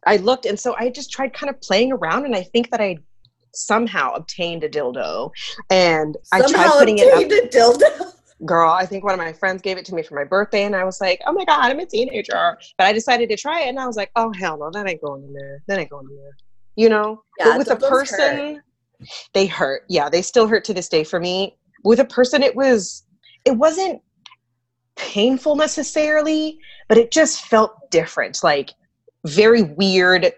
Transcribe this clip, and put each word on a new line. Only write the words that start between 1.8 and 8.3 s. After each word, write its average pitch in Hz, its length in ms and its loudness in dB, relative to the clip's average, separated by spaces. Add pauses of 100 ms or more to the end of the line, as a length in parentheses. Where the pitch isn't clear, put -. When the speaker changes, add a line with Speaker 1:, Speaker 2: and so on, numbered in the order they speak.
Speaker 1:
around, 214 360 -4
and 233 100 -4
I 185 60 -4
think 233 280 -4
that 233 120 -4
I 185 160 -4 (560)
somehow 208 580 -2
obtained 170 500 -8
a 151 60 -6
dildo, 127 640 -6 (400)
and 165 460 2 (140)
I 190 100 2
tried 277 100 4
Speaker 2:
Somehow 330 280 4
Speaker 1:
putting 214 200 6
it 202 100 8
up. 523 140 10
Speaker 2:
obtained 381 100 0
a - 160 2
dildo? 247 640 4 (160)
<laughs> - 160 -20